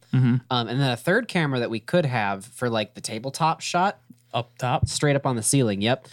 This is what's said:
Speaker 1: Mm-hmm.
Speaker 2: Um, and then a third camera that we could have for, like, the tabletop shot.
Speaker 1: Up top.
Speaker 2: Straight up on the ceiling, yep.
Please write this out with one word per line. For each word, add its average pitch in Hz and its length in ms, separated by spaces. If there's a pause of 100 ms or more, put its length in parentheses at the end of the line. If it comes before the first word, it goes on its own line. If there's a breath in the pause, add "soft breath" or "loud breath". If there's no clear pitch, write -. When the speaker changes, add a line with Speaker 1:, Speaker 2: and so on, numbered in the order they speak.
(120)
Speaker 1:
Mm-hmm. 127 260 (120)
Speaker 2:
Um, 120 180
and 123 140
then 139 80
a 117 80
third 214 300
camera 143 320
that 113 100
we 113 100
could 170 280
have 101 380
for, - 220
like, 110 280
the - 60
tabletop 135 600
shot. 185 380 (340)
Speaker 1:
Up - 240
top. 127 300
Speaker 2:
Straight 143 280
up 139 120
on 127 80
the 110 80
ceiling, 107 400
yep. 123 300